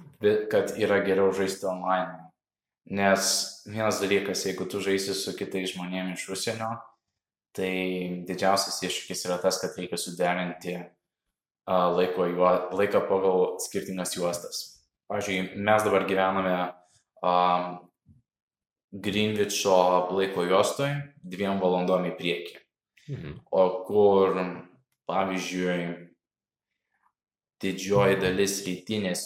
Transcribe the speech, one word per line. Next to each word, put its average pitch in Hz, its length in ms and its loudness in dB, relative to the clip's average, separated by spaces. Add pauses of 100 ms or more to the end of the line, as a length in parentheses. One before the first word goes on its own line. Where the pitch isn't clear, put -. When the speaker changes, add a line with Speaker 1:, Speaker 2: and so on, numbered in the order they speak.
(220)
Speaker 1:
vi-, 107 280 4
kad 101 280 2
yra 101 280 4
geriau 98 280 4
žaisti 95 360 -2
online. 90 480 -2 (760)
Nes 98 340 4 (380)
vienas 107 360 -2
dalykas, 95 440 0
jeigu 92 240 -4
tu 101 120 -4
žaisi 98 360 0
su - 200 -6
kitais 92 360 -6
žmonėmis 90 480 -6
iš 98 120 -10
užsienio, 113 380 -6 (840)
tai 92 160 -2 (540)
didžiausias 95 560 0
iššūkis - 460 -6
yra 90 100 0
tas, 90 240 0
kad - 160 -6
reikia 90 240 -6
suderinti, 87 720 -4 (920)
a, 98 60 0 (200)
laiko 90 320 2
juo-, 90 480 2
laiką 98 320 2
pagal 95 560 2
skirtingas 92 560 -6
juostas. - 460 -4 (420)
Pavyzdžiui, 95 560 -4
mes 107 240 4
dabar 98 240 2
gyvename, 95 460 2 (680)
a, 90 120 2 (1600)
Greenwicho 101 840 0 (380)
laiko 95 320 0
juostoj 104 460 2 (260)
dviem 98 400 -4
valandom 92 480 2
į 87 80 -2
priekį. 85 440 -6 (500)
Speaker 2:
Mhm. 87 300 -10 (120)
Speaker 1:
O 95 140 4 (240)
kur, 98 480 6 (720)
pavyzdžiui, 90 680 -2 (1900)
didžioji 95 580 2
dalis 95 460 0
rytinės 92 580 -4